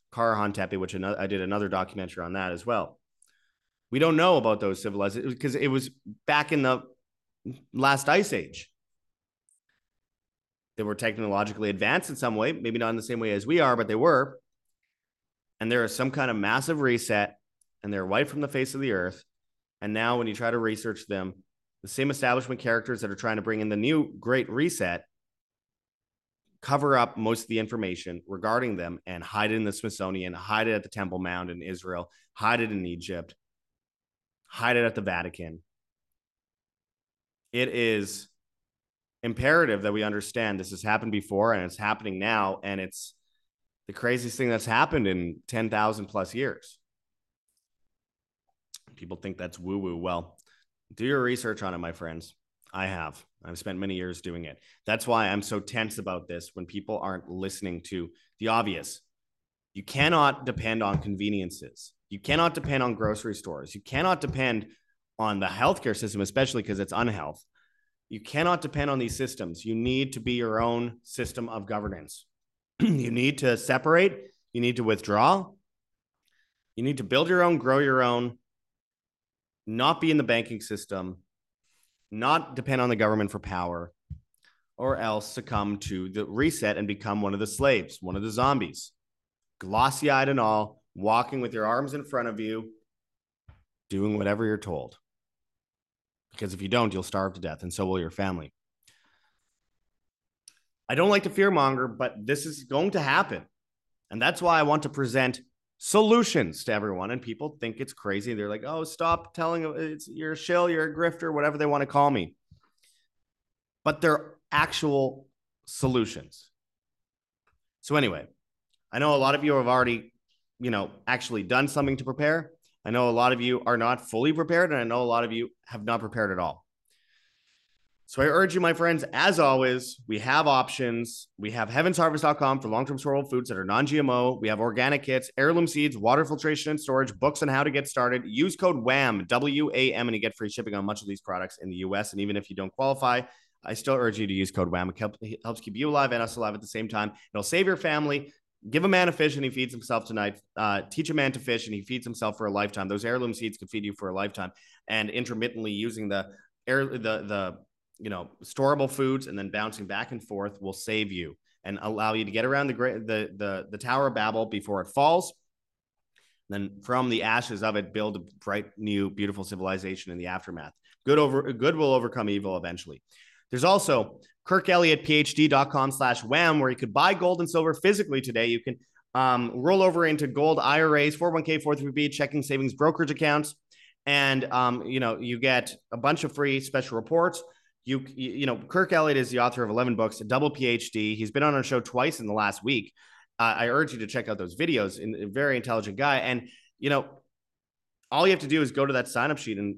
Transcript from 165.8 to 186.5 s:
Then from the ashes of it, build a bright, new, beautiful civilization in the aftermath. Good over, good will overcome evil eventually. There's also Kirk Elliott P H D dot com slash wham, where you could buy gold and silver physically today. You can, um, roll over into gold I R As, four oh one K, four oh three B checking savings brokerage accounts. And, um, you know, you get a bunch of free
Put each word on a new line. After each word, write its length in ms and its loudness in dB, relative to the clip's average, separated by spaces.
Then 320 -8
from 280 0
the 140 0
ashes 400 0
of 120 0
it, 180 -2
build 240 -2
a 20 -8
bright, 320 -4
new, 340 -2
beautiful 340 -4
civilization 680 -6
in 60 -10
the 100 -8
aftermath. 460 -10
Good 140 6
over, 340 2
good 220 2
will 180 4
overcome 360 2
evil 280 -2
eventually. 440 -10
There's 120 -2
also 560 2
Kirk 240 2
Elliott 340 6
P 120 4
H 180 4
D 160 6
dot 220 4
com 200 2
slash 320 0
wham, 360 4
where 100 4
you 80 -2
could 160 -6
buy 200 6
gold 280 2
and 80 -2
silver 240 2
physically 480 2
today. 260 0
You 140 2
can, 160 -6
um, 420 4
roll 260 4
over 240 4
into 220 2
gold 320 4
I 220 4
R 140 6
As, 200 4
four 140 0
oh 40 -2
one 100 0
K, 140 0
four 160 0
oh 20 2
three 160 -6
B 160 0
checking 340 -2
savings 320 -2
brokerage 380 2
accounts. 440 2
And, 400 4
um, 400 2
you 160 -2
know, 180 0
you 200 -4
get 360 2
a 60 -8
bunch 260 0
of 100 -4
free 280 0